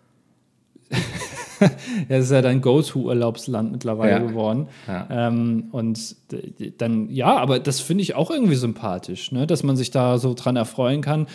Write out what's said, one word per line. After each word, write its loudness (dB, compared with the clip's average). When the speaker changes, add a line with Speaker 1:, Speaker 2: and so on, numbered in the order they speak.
Speaker 1:
<laughs> -2
Ja, 8
das 4
ist 0
ja 6
dein 4
Go-To-Urlaubsland 2
mittlerweile 0
Speaker 2:
Ja. 4
Speaker 1:
geworden. 0
Speaker 2:
Ja. -2
Speaker 1:
Ähm, 0
und -4
d-, -10
d-, -10
dann, 0
ja, 2
aber 2
das -2
finde 0
ich -2
auch 0
irgendwie 4
sympathisch, -6
ne? -2
Dass 0
man 2
sich -2
da 2
so 0
dran -2
erfreuen 0
kann. -2